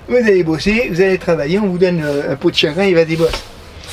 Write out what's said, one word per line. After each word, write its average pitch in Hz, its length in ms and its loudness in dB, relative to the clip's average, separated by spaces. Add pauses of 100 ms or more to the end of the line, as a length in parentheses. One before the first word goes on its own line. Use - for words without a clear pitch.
Vous 233 80 -2
allez 208 280 4
bosser, 196 460 0
vous 170 100 -2
allez 190 180 2
travailler, 165 400 0
on 214 80 0
vous 180 120 -2
donne, 175 260 2
euh, 147 280 -2
un 139 40 -4
pot 170 160 0
de - 40 -12
chagrin, 165 280 0
il 196 100 2
va 165 100 4
des 160 120 -4
bosses. 160 260 -2 (500)